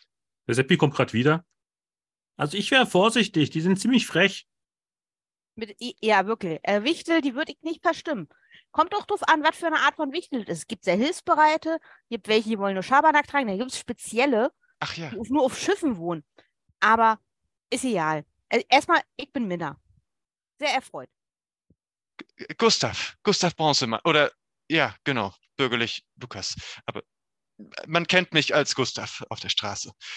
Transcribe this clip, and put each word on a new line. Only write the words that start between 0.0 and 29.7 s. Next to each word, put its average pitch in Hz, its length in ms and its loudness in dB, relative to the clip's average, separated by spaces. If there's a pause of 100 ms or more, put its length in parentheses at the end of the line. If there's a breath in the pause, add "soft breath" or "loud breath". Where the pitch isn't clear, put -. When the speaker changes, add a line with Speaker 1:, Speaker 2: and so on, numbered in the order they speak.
Speaker 1:
Der 117 80 0
Seppi 135 220 2
kommt 147 180 2
grad 123 180 0
wieder. 151 320 2 (920)
Also 156 200 -4
ich 202 140 -2
wär 262 160 6
vorsichtig, 196 640 2
die 160 100 -4
sind 185 180 2
ziemlich 233 280 2
frech. 190 400 0 (1080)
Speaker 2:
Mit, 220 260 -12
i-, 240 200 -8
ja, 202 240 4
wirklich. 196 380 -4
Äh, 208 200 0
Wichtel, 330 380 0
die 254 140 -4
würd 311 140 -6
ich - 120 -16
nicht 320 220 -8
verstimmen. 302 440 -2 (440 soft breath)
Kommt 330 220 0
doch 403 120 -4
drauf 403 240 -2
an, 311 140 4
was 320 120 2
für 339 120 -4
eine 302 120 0
Art 285 160 0
von 294 160 -4
Wichtel 277 300 -6
es - 80 -12
ist. 165 140 -4
Es - 40 -20
gibt - 160 -12
sehr 214 140 2
hilfsbereite, 311 840 2 (300 soft breath)
gibt 226 180 -10
welche, 214 220 2
die 220 100 -2
wollen 196 140 -2
nur 185 100 -4
Schabernack 294 440 4
tragen, 269 200 -2
dann 190 120 -4
gibt's 254 200 -6
spezielle, 240 720 0 (280)
Speaker 3:
Ach - 180 -8
ja. 156 140 -10
Speaker 2:
die 123 80 -10
auf, 117 100 -10
nur 202 140 2
auf - 140 0
Schiffen 320 400 -2
wohnen. 165 280 -6 (560 soft breath)
Aber 220 380 4 (500)
ist 254 160 -4
egal. 156 400 -2 (240)
Äh, - 180 0
erstmal, 302 340 4 (140)
ich 262 160 -14
bin 240 160 -4
Minna. 170 320 -6 (800)
Sehr 285 140 -2
erfreut. 156 360 -6 (1300)
Speaker 3:
G-, - 220 -14
Gustav, - 640 0
Gustav 180 320 2
Bronzemann. 131 480 0
Oder, 151 280 4 (380)
ja, 143 240 0 (120)
genau, 117 280 -2 (220)
bürgerlich 117 500 -2 (140)
Lukas. - 360 -10 (300 loud breath)
Aber 110 160 -10 (840)
man 165 200 0
kennt 180 260 2
mich 151 200 0
als 143 220 0
Gustav - 540 -6
auf 110 100 -8
der 95 100 -14
Straße. 101 440 -6 (240 loud breath)